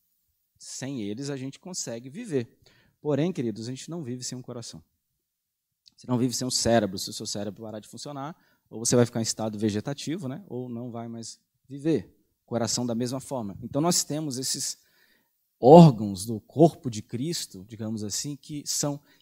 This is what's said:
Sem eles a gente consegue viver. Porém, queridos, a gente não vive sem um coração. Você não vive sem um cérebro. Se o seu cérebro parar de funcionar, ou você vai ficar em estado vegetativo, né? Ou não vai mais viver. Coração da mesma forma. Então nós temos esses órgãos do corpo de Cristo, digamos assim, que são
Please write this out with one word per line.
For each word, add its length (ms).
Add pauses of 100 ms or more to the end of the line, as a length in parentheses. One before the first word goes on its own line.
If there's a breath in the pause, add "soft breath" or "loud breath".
(580)
Sem 440
eles 280
a 80
gente 240
consegue 480
viver. 500 (400 soft breath)
Porém, 320
queridos, 380
a 20
gente 180
não 140
vive 180
sem 160
um 40
coração. 420 (1120)
Você 120
não 100
vive 160
sem 120
um 60
cérebro. 480
Se 100
o 40
seu 120
cérebro 380
parar 160
de 80
funcionar, 480 (340 soft breath)
ou 160
você 120
vai 80
ficar 160
em 20
estado 340
vegetativo, 720
né? 180
Ou 220
não 240
vai 160
mais 320 (300)
viver. 440 (320)
Coração 400
da 80
mesma 280
forma. 420
Então 180
nós 220
temos 340
esses 460 (720 soft breath)
órgãos 680
do 160
corpo 500
de 100
Cristo, 640
digamos 380
assim, 320
que 320
são 320 (220 soft breath)